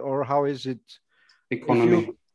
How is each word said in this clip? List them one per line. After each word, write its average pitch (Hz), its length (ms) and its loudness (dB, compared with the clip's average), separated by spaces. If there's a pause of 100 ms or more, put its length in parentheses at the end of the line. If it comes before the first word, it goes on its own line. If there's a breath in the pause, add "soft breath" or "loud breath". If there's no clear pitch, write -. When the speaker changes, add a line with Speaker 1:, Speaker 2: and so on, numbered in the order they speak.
Speaker 1:
or 135 220 -4
how 143 220 0
is 135 200 -6
it? 127 140 -8 (720)
If - 100 -4
you - 40 -16
Speaker 2:
Economy. 117 440 4 (260)